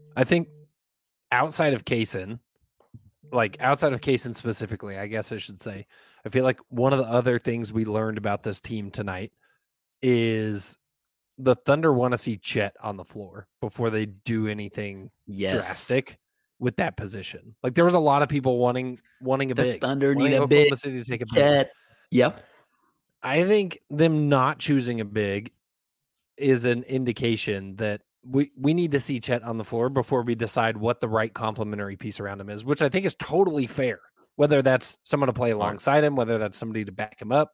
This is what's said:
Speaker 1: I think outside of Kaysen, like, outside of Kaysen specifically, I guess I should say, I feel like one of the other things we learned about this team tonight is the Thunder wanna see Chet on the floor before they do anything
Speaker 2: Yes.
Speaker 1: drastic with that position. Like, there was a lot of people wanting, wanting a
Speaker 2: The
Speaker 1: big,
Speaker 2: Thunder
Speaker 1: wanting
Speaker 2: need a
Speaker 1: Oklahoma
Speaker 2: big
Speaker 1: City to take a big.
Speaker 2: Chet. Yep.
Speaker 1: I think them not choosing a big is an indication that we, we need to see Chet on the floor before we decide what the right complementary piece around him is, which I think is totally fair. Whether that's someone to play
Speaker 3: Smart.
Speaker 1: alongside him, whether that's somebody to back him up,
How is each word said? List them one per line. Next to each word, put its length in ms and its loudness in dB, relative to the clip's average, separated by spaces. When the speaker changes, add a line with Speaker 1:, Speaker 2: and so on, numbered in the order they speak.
Speaker 1:
I 80 4
think 240 0
outside 420 2
of 120 -6
Kaysen, 520 -4
like, 280 0
outside 340 2
of 80 -6
Kaysen 320 -2
specifically, 640 -8
I 80 -8
guess 260 -6
I 60 -8
should 240 -16
say, 240 -12
I 20 -8
feel 160 2
like 240 2
one 240 2
of 60 2
the 100 0
other 300 2
things 340 -4
we 140 0
learned 320 -2
about 240 -4
this 180 -8
team 300 -10
tonight 420 -8
is 760 0
the 140 4
Thunder 380 2
wanna 260 2
see 180 -6
Chet 460 -4
on 140 -8
the 80 -16
floor 420 -16
before 300 -2
they 160 -2
do 420 -4
anything 600 -8
Speaker 2:
Yes. 260 -4
Speaker 1:
drastic 520 -2
with 180 -2
that 200 -4
position. 680 -14
Like, 120 -4
there 100 6
was 100 4
a 60 6
lot 220 4
of 60 0
people 300 2
wanting, 400 0
wanting 320 0
a 20 -2
Speaker 2:
The 80 2
Speaker 1:
big, 180 0
Speaker 2:
Thunder 340 0
Speaker 1:
wanting 100 2
Speaker 2:
need 120 4
a 60 4
Speaker 1:
Oklahoma 280 6
Speaker 2:
big 60 0
Speaker 1:
City 220 -8
to 100 -8
take 140 -4
a 40 -6
big. 100 -8
Speaker 2:
Chet. 340 6
Yep. 340 2
Speaker 1:
I 220 2
think 340 0
them 400 2
not 300 4
choosing 420 0
a 40 -4
big 480 -4
is 280 2
an 200 0
indication 920 -4
that 260 -4
we, 320 0
we 180 0
need 180 0
to 80 2
see 200 -4
Chet 240 -2
on 140 -6
the 60 -6
floor 260 -2
before 320 0
we 120 0
decide 420 -2
what 240 -2
the 80 -4
right 240 0
complementary 640 -6
piece 220 -12
around 220 -8
him 100 -12
is, 140 -12
which 180 0
I 60 4
think 180 -2
is 80 -2
totally 540 0
fair. 320 -2
Whether 280 4
that's 420 2
someone 240 0
to 40 0
play 180 0
Speaker 3:
Smart. 120 0
Speaker 1:
alongside 420 2
him, 120 2
whether 220 0
that's 200 -4
somebody 260 -6
to 80 -12
back 280 -10
him 120 -8
up, 220 2